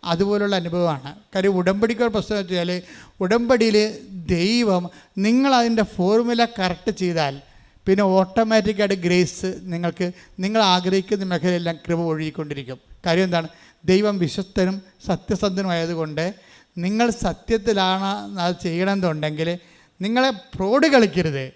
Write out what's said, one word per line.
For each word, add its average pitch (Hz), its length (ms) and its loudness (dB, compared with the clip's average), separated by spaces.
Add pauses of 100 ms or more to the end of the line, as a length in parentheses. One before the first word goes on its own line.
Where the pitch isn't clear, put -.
(100)
അതുപോലുള്ള 202 520 0
അനുഭവമാണ്. 165 480 -2 (240)
കാര്യം 190 260 2
ഉടമ്പടിക്ക് 208 460 0
ഒരു 226 100 -2
പ്രശ്നം 208 220 -4
വെച്ച് 185 160 -6
കഴിഞ്ഞാൽ 180 280 -4 (400)
ഉടമ്പടിയിൽ 226 540 2 (640)
ദൈവം 202 440 2 (440)
നിങ്ങളതിൻ്റെ 233 580 2 (100)
ഫോർമുല 226 480 2 (160)
കറക്റ്റ് 185 340 -2 (100)
ചെയ്താൽ 165 320 -2 (520)
പിന്നെ 196 180 4 (120)
ഓട്ടോമാറ്റിക്കായിട്ട് 202 920 2
ഗ്രേസ് 180 440 0 (220)
നിങ്ങൾക്ക് 170 340 -4 (380)
നിങ്ങൾ 214 160 0 (140)
ആഗ്രഹിക്കുന്ന 190 580 0
മേഖലയെല്ലാം 170 520 -2
കൃപ 170 160 -2 (100)
ഒഴുകിക്കൊണ്ടിരിക്കും. 147 680 -6 (280)
കാര്യം 175 220 2
എന്താണ്? 170 200 -2 (420)
ദൈവം 208 240 4 (100)
വിശ്വസ്തനും 190 520 -2 (300)
സത്യസന്ധനുമായതുകൊണ്ട് 170 1200 -2 (600)
നിങ്ങൾ 214 220 2 (180)
സത്യത്തിലാണ് 196 880 0 (320)
അത് 180 200 0
ചെയ്യണമെന്നുണ്ടെങ്കിൽ 165 840 -2 (540)
നിങ്ങളെ 247 260 2 (240)
ഫ്രോഡ് 220 400 2
കളിക്കരുത്. 156 600 2